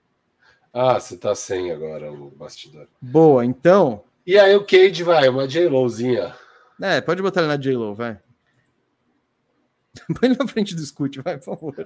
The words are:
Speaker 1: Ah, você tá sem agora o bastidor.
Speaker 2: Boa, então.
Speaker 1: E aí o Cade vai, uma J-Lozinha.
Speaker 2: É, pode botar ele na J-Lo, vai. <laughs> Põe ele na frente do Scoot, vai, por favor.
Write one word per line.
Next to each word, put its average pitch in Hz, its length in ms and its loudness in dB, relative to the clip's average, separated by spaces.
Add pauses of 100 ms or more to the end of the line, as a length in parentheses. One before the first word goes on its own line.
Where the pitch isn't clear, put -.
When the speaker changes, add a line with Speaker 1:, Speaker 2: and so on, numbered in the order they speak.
(720)
Speaker 1:
Ah, 123 280 0
você - 180 -12
tá 107 160 -4
sem 92 380 -6
agora 78 400 -12
o 71 180 -18
bastidor. - 580 -20 (140)
Speaker 2:
Boa, 135 420 4
então. 131 600 2 (240)
Speaker 1:
E 185 100 4
aí 202 180 6
o 202 80 2
Cade 185 400 4
vai, 160 240 4
uma 131 200 0
J-Lozinha. 127 880 -2 (440)
Speaker 2:
É, 175 220 -2
pode 180 220 -4
botar 185 180 -2
ele 160 60 0
na 147 100 -2
J-Lo, 123 380 -4
vai. 110 260 -10 (1700)
<laughs> - 240 -10
Põe 247 100 0
ele 247 80 0
na 269 100 -6
frente 202 280 -6
do 160 100 -10
Scoot, 139 360 -8
vai, 160 180 -10
por - 60 -20
favor. 160 280 -12 (120)